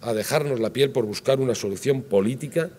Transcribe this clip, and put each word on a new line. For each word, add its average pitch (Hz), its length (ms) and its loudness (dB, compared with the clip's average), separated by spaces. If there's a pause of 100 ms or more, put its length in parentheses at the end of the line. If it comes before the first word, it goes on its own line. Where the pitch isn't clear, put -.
a 113 120 -2
dejarnos 135 460 0
la 110 140 0
piel 135 160 4
por 120 160 0
buscar 131 340 0
una 127 160 0
solución 123 460 -2
política 131 760 0